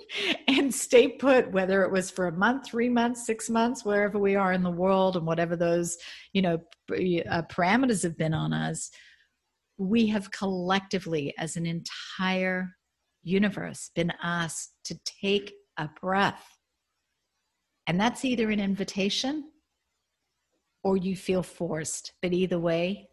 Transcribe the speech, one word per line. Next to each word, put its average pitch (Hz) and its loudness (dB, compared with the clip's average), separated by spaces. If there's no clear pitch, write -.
<laughs> 392 -2
and 269 2
stay 247 6
put, 254 4
whether 190 2
it 185 0
was 185 0
for 185 -2
a 175 0
month, 240 2
three 233 -2
months, 240 0
six 220 -4
months, 233 0
wherever 208 0
we 196 2
are 190 2
in 185 2
the 180 0
world 190 2
and 160 -2
whatever 165 0
those, 170 0
you 196 2
know, 170 2
p-, 180 0
uh, 170 -2
parameters 208 2
have 170 -4
been 160 0
on 156 -2
us. 160 -4
We 214 2
have 208 -2
collectively, 185 -2
as 160 -6
an 170 -4
entire 185 -4
universe, 190 -2
been 170 0
asked 170 -6
to 170 -10
take 202 -2
a 156 -6
breath. 190 -2
And 170 0
that's 240 0
either 233 0
an 208 0
invitation 202 -2
or 190 2
you 190 0
feel 185 0
forced. - -8
But 180 0
either 180 2
way, 170 0